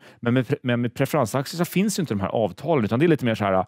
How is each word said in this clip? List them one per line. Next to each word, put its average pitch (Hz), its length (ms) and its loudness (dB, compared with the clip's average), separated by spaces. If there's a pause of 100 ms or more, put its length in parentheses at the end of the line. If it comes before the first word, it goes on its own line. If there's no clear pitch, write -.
(200)
Men 120 140 0
med 127 140 2
pre-, 139 160 -2
men 120 180 0
med 120 120 -2
preferensaktier 135 640 -2
så 170 80 0
finns 196 340 -2
ju - 20 0
inte 135 120 -2
de 104 80 -2
här 98 80 -4
avtalen, 120 560 0
utan 110 140 0
det 156 60 4
är - 20 4
lite 151 180 2
mer 113 100 0
så 104 100 -4
här, 92 220 2